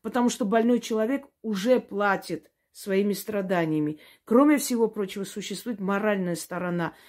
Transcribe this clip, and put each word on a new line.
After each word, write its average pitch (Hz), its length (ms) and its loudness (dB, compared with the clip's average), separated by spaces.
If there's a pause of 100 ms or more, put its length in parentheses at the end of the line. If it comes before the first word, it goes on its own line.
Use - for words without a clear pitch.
Потому 247 280 2
что 240 160 -2
больной 226 340 4
человек 233 460 -2 (160)
уже 220 380 2
платит – 196 720 -4 (200)
своими 202 420 0
страданиями. 170 880 -2 (260)
Кроме 285 320 6
всего 226 300 0
прочего, 202 360 -6
существует 196 560 -8
моральная 196 560 0
сторона. 175 580 -4 (140)